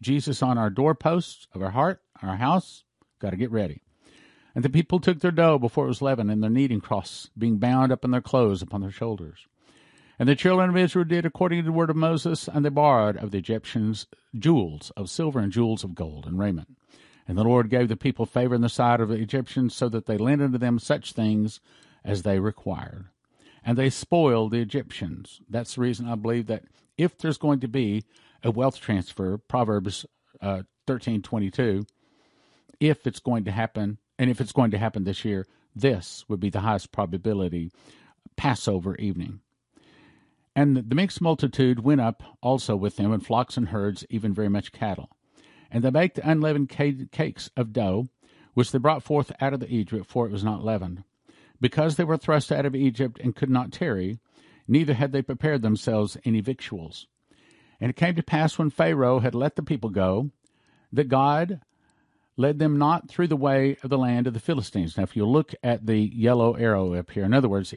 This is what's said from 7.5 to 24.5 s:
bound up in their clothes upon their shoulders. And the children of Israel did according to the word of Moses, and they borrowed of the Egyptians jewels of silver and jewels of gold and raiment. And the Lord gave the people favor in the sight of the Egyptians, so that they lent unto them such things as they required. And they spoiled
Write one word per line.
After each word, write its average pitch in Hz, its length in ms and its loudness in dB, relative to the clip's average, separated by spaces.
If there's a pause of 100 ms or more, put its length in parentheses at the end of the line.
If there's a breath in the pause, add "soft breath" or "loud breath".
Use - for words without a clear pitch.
bound 127 340 2
up - 120 -2
in 127 60 0
their 123 100 2
clothes 107 420 2
upon 104 180 -6
their 98 100 -6
shoulders. 98 560 -10 (720 soft breath)
And 127 100 2
the 143 60 6
children 185 360 4
of 180 60 2
Israel 180 280 4
did 170 200 0
according 175 360 0
to 165 60 -2
the 165 60 0
word 160 180 2
of 151 40 0
Moses, 160 540 0
and 147 160 0
they 147 40 2
borrowed 135 480 4
of 104 140 -8
the 101 80 -2
Egyptians 110 680 -4 (280)
jewels 101 600 0
of 98 120 -8
silver 151 300 -2
and 98 140 0
jewels 113 320 0
of 92 100 -10
gold 78 320 -10
and 87 100 -6
raiment. 92 400 -4 (520 soft breath)
And 98 100 -4
the 107 60 2
Lord 117 260 4
gave 123 160 4
the 107 100 0
people 123 300 -2
favor 123 300 0
in 120 40 2
the 117 80 2
sight 120 320 4
of 110 80 0
the 113 60 0
Egyptians, 120 580 -2
so 123 180 -2
that 110 160 -4
they 107 120 -2
lent 139 240 2
unto 127 160 0
them 120 220 0
such - 320 -4
things 107 480 0 (440 soft breath)
as 98 180 -2
they 98 180 2
required. 98 640 -6 (580 soft breath)
And 120 140 0
they 135 100 2
spoiled 127 640 2